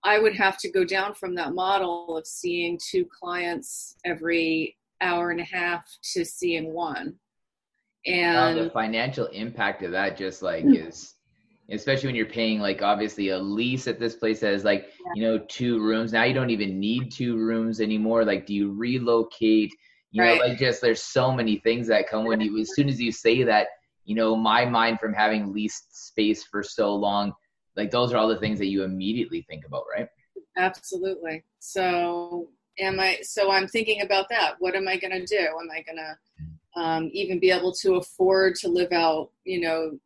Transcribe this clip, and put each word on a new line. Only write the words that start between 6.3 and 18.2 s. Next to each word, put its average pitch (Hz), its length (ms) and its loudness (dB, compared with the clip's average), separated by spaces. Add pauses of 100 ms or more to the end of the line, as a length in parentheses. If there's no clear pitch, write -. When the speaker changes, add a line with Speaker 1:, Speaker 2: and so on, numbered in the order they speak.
Speaker 1:
one. 160 440 -6 (920)
Speaker 2:
Wow, 170 460 4
the 160 80 0
Speaker 1:
And 165 100 -2
Speaker 2:
financial 113 560 -2
impact 104 560 -6
of 87 80 -6
that 95 240 -2
just, 95 260 -8
like, 87 220 -4
Speaker 1:
Mm. - 240 6
Speaker 2:
is, - 280 -18 (540)
especially 135 380 -2
when 123 80 -4
you're 110 120 0
paying, 110 340 -2
like, 98 200 -2
obviously 101 480 0
a 92 80 0
lease 117 500 -2
at 117 120 -4
this 117 160 -2
place 110 240 -2
that 104 140 0
is, 101 100 -2
like, 101 260 0 (160)
Speaker 1:
Yeah. - 100 -8
Speaker 2:
you 107 80 -2
know, 113 140 2
two 120 440 -2
rooms. 110 320 0
Now 113 100 4
you 127 100 2
don't 127 160 0
even 101 300 -2
need 113 320 -2
two 120 260 -2
rooms 113 440 0
anymore. 107 420 2